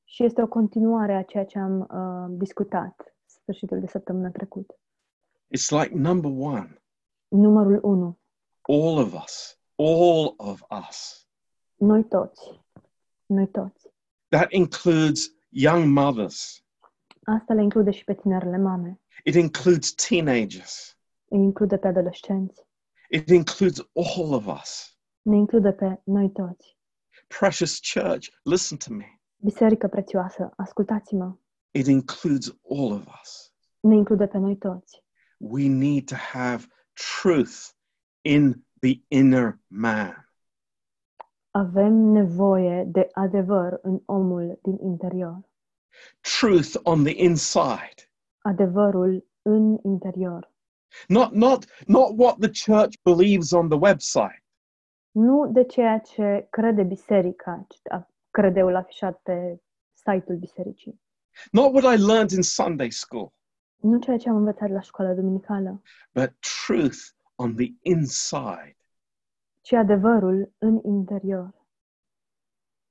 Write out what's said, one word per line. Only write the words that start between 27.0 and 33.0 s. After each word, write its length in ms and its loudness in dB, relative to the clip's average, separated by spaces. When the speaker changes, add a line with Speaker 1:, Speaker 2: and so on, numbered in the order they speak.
Speaker 2:
Precious 400 -2
church, 340 -4
listen 340 -2
to 160 -14
me. 280 -16
Speaker 1:
Biserică 500 0
prețioasă, 720 -6
ascultați-mă. 800 -6
Speaker 2:
It 160 -2
includes 680 0
all 220 -4
of 160 -8